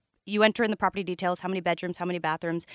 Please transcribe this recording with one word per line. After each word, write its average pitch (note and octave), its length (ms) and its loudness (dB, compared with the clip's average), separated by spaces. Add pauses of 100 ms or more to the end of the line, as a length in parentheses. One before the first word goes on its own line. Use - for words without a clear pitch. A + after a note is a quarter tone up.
(300)
you G#3 140 4
enter G#3+ 180 4
in A3 100 2
the G#3+ 40 0
property G3+ 300 -2
details, F3+ 340 0
how F#3 80 -6
many F#3 140 -2
bedrooms, F3 380 -2
how F3 40 -4
many F3+ 160 -2
bathrooms. E3 560 -2